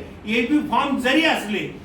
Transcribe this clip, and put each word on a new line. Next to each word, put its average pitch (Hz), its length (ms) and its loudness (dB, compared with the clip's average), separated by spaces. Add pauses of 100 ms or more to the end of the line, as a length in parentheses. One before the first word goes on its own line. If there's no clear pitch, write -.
(260)
एबी 247 320 2
फॉर्म 262 380 0
जरी 311 280 2
असले, 208 600 -2